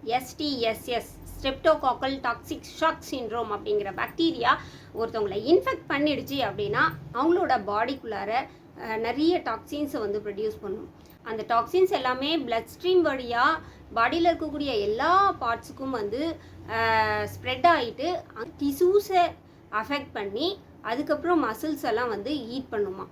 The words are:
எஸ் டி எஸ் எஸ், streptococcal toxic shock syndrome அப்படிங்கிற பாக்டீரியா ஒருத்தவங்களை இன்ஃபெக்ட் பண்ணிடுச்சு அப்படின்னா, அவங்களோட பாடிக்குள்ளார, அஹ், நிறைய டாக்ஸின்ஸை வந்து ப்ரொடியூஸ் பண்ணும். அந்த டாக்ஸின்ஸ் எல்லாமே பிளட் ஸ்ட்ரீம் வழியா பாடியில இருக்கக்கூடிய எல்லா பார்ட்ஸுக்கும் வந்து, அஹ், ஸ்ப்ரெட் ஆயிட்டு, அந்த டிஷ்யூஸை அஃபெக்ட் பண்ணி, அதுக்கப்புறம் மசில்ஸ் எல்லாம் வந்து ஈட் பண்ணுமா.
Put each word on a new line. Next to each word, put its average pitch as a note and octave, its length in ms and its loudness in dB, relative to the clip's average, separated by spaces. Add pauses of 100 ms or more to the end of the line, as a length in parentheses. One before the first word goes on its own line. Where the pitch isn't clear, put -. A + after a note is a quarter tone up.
எஸ் B3 320 -4
டி C#4+ 240 -4
எஸ் A3+ 300 -2
எஸ், A#3 200 -4 (200)
streptococcal C4+ 880 0
toxic A#3+ 500 -6
shock D#4+ 320 0
syndrome A#3 480 -6
அப்படிங்கிற G#3 440 -2
பாக்டீரியா B3 560 0 (440)
ஒருத்தவங்களை G#3+ 500 -2
இன்ஃபெக்ட் F4+ 440 4
பண்ணிடுச்சு C#4+ 520 0
அப்படின்னா, G#3+ 420 0 (300)
அவங்களோட D#4+ 400 2 (120)
பாடிக்குள்ளார, G#3 680 -4 (480)
அஹ், A3 180 -6
நிறைய D4 420 2
டாக்ஸின்ஸை C#4+ 600 -4
வந்து G#3 200 -2
ப்ரொடியூஸ் G#3 420 -4
பண்ணும். G3 280 -8 (340)
அந்த A3 200 -6
டாக்ஸின்ஸ் B3 480 2
எல்லாமே C4+ 480 0
பிளட் A#3 280 -2
ஸ்ட்ரீம் F4+ 380 4
வழியா B3+ 400 0 (500)
பாடியில D4+ 340 4
இருக்கக்கூடிய D4 520 0
எல்லா A3+ 320 2 (200)
பார்ட்ஸுக்கும் - 580 -4
வந்து, A3 300 -2 (480)
அஹ், A3 580 2
ஸ்ப்ரெட் B3+ 400 0
ஆயிட்டு, C#4 420 4 (260)
அந்த A4 240 -10
டிஷ்யூஸை F4+ 680 4 (480)
அஃபெக்ட் C4 400 -4
பண்ணி, A3 360 -4 (340)
அதுக்கப்புறம் D4 640 0
மசில்ஸ் C#4 380 -4
எல்லாம் B3 260 0
வந்து G#3 220 -4 (180)
ஈட் C4 220 -8
பண்ணுமா. G3 420 -4